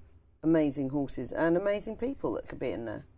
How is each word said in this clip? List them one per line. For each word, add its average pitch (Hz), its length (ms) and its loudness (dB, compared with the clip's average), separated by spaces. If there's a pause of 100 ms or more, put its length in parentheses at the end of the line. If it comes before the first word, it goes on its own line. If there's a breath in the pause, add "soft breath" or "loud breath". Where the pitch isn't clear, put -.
(460)
amazing 147 440 4
horses 131 420 -2
and 165 240 2
amazing 202 400 0
people 233 380 -2
that - 160 -6
could - 100 -10
be 131 100 -2
in 101 140 -4
there. 113 220 -6 (120)